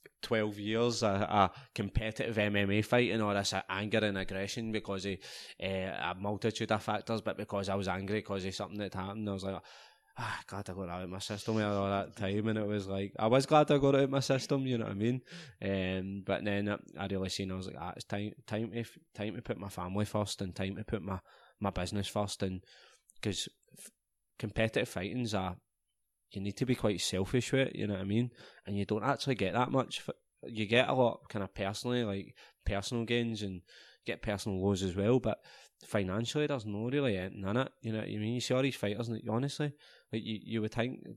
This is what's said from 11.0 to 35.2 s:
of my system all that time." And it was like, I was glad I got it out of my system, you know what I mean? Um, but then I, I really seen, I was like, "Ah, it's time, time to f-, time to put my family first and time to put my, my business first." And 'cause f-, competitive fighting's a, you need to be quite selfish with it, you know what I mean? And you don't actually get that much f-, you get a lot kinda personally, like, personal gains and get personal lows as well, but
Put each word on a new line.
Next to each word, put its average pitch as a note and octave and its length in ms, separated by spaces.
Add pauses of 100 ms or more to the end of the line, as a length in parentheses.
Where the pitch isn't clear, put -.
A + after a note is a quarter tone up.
of F2+ 60
my F#2+ 100
system G#2 420
all G2+ 280
that G2 260
time." G#2 340
And A2 100
it G#2 80
was G2+ 200
like, G2 300
I A2 100
was C3 200
glad D3+ 240
I D3 80
got C#3 160
it C3+ 40
out C#3 40
of C#3 60
my C3+ 100
system, C3+ 480
you B2 100
know A2 80
what G#2+ 60
I G2 40
mean? A#2+ 260 (420)
Um, F#2+ 640
but G2 180
then G2+ 260
I, G#2 80 (220)
I G2 80
really F#2+ 220
seen, F#2+ 220
I F#2 40
was F#2 120
like, - 120
"Ah, F2 160
it's - 100
time, G2+ 280 (120)
time A2 260
to A#2 100
f-, - 160 (180)
time G2+ 200
to A#2+ 60
put G#2+ 160
my G2+ 120
family F#2+ 360
first - 360
and F#2 120
time F#2+ 220
to G#2 80
put G#2 180
my, F#2 180 (400)
my G2+ 120
business F#2+ 360
first." G#2 360
And F#2 200 (600)
'cause G2 260 (300)
f-, - 100 (480)
competitive A2 520
fighting's G#2 440
a, F#2 220 (760)
you G2 100
need G2 160
to C3 80
be A#2+ 100
quite G#2 260
selfish G2 500
with C3+ 160
it, - 80
you G2+ 120
know G2+ 60
what F#2+ 80
I F#2+ 40
mean? A#2 260 (340)
And G2+ 120
you G2+ 80
don't G#2 180
actually C3 320
get F#2+ 180
that A#2+ 180
much B2+ 360
f-, - 80 (340)
you A2 160
get A#2+ 220
a C3 60
lot B2 360
kinda G2 180
personally, A#2+ 560
like, G2 320 (300)
personal A#2 380
gains A#2 380
and F#2+ 200 (440)
get G2 160
personal G2 420
lows G2 180
as F#2 140
well, A2 240
but - 200 (460)